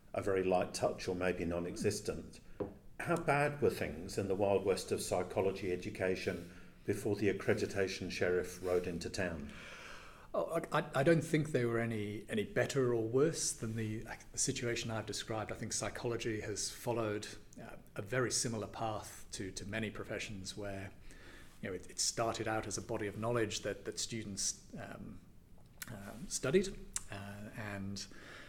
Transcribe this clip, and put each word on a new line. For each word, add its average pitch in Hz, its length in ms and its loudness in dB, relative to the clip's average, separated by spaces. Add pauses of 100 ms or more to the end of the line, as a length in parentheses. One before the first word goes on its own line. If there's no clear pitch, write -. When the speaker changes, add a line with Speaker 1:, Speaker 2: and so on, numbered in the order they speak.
(140)
Speaker 1:
a 98 80 0
very 95 220 4
light 92 280 6
touch - 360 0
or 92 60 2
maybe 90 300 2
non-existent. 87 960 0 (600)
How 170 160 2
bad 143 440 4
were 98 100 8
things 82 480 -2
in 98 100 2
the 95 60 4
Wild 98 300 6
West 95 280 2
of 92 80 4
psychology 95 720 2
education 92 760 0 (360)
before 101 320 2
the 98 160 4
accreditation 98 760 2
sheriff 90 540 2
rode 90 240 4
into 85 240 -2
town? 82 400 -2 (840)
Speaker 2:
Oh, - 260 2 (120)
I, 151 60 4
I, 160 60 2 (120)
I 135 60 6
don't 165 220 8
think 151 260 2
they 123 140 4
were 117 160 4
any, 107 500 0
any 107 140 2
better 120 500 2
or 113 80 4
worse 131 500 4
than 113 220 -4
the, 110 280 -2 (300)
the - 60 -4
situation 117 520 0
I've 110 160 -2
described. 107 440 -4
I 113 60 -6
think 113 160 -4
psychology 113 720 0
has 104 280 -4
followed, 110 560 0 (340)
uh, 113 140 -12 (220)
a 110 60 -4
very 120 280 2
similar 110 360 0
path 107 640 -4
to, 95 200 -6
to - 120 -8
many 107 260 -2
professions 98 680 -6
where, 98 340 -6 (720)
you 101 80 -4
know, 92 40 -4
it, 87 160 -8
it - 100 -6
started 113 480 0
out 110 180 0
as 101 120 -4
a 101 40 -4
body 107 260 -2
of 98 100 -4
knowledge 113 440 2
that, 104 220 -4
that - 140 -4
students, 104 600 -4 (180)
um, 104 400 -10 (680)
um, 104 400 -10
studied, 175 400 2 (440)
uh, - 20 -4 (600)
and 98 300 -4 (440)